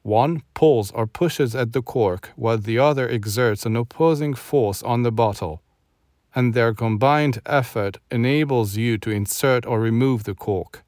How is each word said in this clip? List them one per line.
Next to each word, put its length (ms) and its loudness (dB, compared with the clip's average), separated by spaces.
One 400 0
pulls 380 4
or 160 -2
pushes 480 0
at 160 -2
the 100 -2
cork 540 -2
while 220 0
the 200 -2
other 300 2
exerts 580 -2
an 120 0
opposing 560 0
force 500 -2
on 200 0
the 100 0
bottle, 480 -2
and 200 0
their 200 2
combined 720 0
effort 520 -2
enables 640 0
you 220 0
to 140 -6
insert 540 0
or 140 0
remove 460 2
the 100 -6
cork. 520 -6